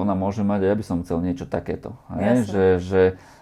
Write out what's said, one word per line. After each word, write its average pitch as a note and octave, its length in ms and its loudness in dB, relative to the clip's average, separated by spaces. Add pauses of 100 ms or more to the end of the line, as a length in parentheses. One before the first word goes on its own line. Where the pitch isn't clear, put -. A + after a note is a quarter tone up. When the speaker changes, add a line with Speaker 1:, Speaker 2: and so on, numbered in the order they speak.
Speaker 1:
ona G2+ 100 0
môže G2 300 -2
mať, G2+ 240 0
ja G2+ 80 2
by G#2+ 80 -4
som F2+ 180 -4
chcel E2+ 220 -4
niečo F2+ 240 -4
takéto, - 480 -6 (180)
hej, A#2+ 300 2
Speaker 2:
Jasné. - 20 0
Speaker 1:
že, G2 200 0 (160)
že F#2 200 0 (420)